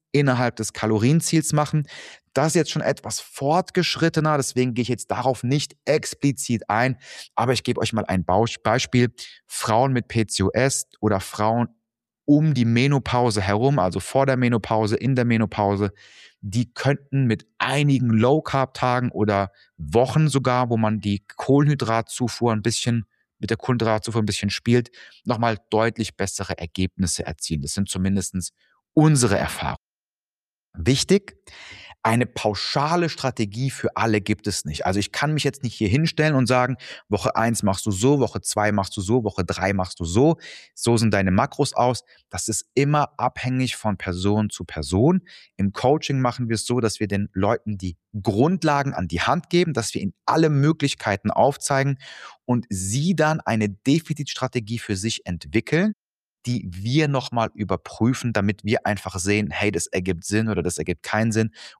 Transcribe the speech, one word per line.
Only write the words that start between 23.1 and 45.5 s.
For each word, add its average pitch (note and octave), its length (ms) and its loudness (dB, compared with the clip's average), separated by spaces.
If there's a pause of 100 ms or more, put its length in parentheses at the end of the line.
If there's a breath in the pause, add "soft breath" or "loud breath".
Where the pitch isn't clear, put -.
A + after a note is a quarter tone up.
mit G#2 100 -8
der A2+ 80 0
Kohlenhydratzufuhr A2+ 640 0
ein G#2 60 0
bisschen G2+ 220 -2
spielt, A#2 400 0 (340 loud breath)
nochmal A#2 340 0 (120)
deutlich A2 460 0
bessere G2 420 -6
Ergebnisse F#2 680 -4
erzielen. D#2 360 -6
Das C#2+ 120 -8
sind G2+ 160 -4
zumindestens F#2+ 640 -4 (400)
unsere C#3 440 4
Erfahrungen. - 400 -4 (960)
Wichtig, C3+ 600 0 (640 loud breath)
eine A#2 240 2
pauschale D3+ 840 -2
Strategie A#2+ 600 -4
für - 260 -6
alle G#2+ 260 2
gibt G#2 260 -2
es - 180 -4
nicht. D2+ 220 -6
Also F#2+ 120 0
ich G2+ 120 -4
kann D3+ 240 -2
mich D3 80 -2
jetzt - 200 -2
nicht A#2 120 -6
hier A2 120 0
hinstellen D#3 480 2
und C3 120 2
sagen, B2+ 300 2 (300 loud breath)
Woche - 280 -2
eins A2+ 260 0
machst G2 240 -2
du A2 60 -2
so, B2 280 2
Woche G#2+ 220 0
zwei G#2 300 0
machst G2+ 260 -2
du G#2 40 -6
so, A2 220 0
Woche F#2+ 220 -2
drei F#2+ 260 -2
machst F#2 280 -4
du F2 40 -4
so. A#2+ 340 2 (360 loud breath)
So A#2 240 2
sind G#2+ 160 2
deine F#2+ 160 2
Makros B2+ 440 0
aus. A#2+ 300 0 (260 soft breath)
Das - 200 -8
ist - 240 -4
immer C#3+ 440 2
abhängig B2+ 580 -2
von G#2 220 -2
Person G2+ 520 0
zu - 160 -10
Person. G2 560 2 (360 loud breath)